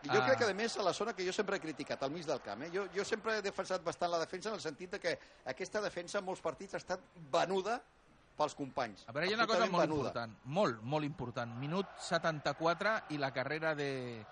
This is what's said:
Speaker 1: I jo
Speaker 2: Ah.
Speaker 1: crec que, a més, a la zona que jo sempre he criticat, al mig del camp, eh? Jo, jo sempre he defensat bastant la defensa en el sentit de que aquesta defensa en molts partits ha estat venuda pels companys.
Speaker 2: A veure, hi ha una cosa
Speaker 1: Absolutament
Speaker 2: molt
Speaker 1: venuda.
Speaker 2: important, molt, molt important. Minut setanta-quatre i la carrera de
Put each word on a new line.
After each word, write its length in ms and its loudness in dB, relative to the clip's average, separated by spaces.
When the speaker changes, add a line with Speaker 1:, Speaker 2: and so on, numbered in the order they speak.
Speaker 1:
I 60 -8
jo 120 6
Speaker 2:
Ah. 60 4
Speaker 1:
crec 100 6
que, 80 4
a 80 2
més, 240 0
a 60 0
la 100 4
zona 220 -2
que 100 -4
jo 80 0
sempre 220 0
he 40 -2
criticat, 440 -4
al 80 0
mig 160 -6
del 120 0
camp, 220 -8
eh? 100 -8
Jo, 120 -2
jo 100 0
sempre 340 -2
he 40 -2
defensat 420 -2
bastant 280 0
la 80 2
defensa 300 -4
en 60 -2
el 60 -8
sentit 300 -6
de 80 -6
que 180 0
aquesta 360 -4
defensa 380 -4
en 60 -6
molts 160 -4
partits 340 -6
ha 20 -2
estat 220 -2
venuda 500 4
pels 160 4
companys. 540 -2
Speaker 2:
A 60 -12
veure, 160 2
hi 40 2
ha 60 2
una 80 6
cosa 160 6
Speaker 1:
Absolutament 80 4
Speaker 2:
molt 180 6
Speaker 1:
venuda. 200 2
Speaker 2:
important, 360 -4
molt, 380 2
molt 220 0
important. 520 -4
Minut 300 -2
setanta-quatre 960 0
i 80 -2
la 160 0
carrera 400 0
de 580 -2